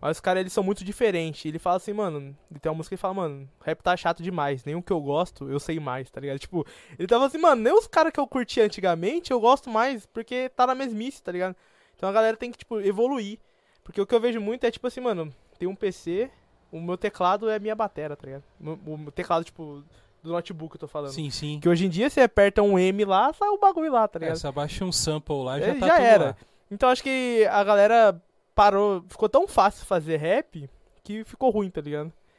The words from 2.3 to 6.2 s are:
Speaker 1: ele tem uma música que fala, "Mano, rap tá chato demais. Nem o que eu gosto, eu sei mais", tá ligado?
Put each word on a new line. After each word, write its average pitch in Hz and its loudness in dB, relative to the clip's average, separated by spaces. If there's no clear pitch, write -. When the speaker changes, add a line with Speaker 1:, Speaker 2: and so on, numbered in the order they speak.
Speaker 1:
ele 151 -18
tem 156 -4
uma 160 -6
música 160 -10
que - -12
fala, 190 -4
"Mano, 147 -6
rap 156 -6
tá 180 2
chato 170 -4
demais. 143 -4
Nem 147 -8
o 175 -8
que - -8
eu 180 2
gosto, 143 -4
eu 143 -4
sei 160 -6
mais", 131 -8
tá - -14
ligado? 139 -8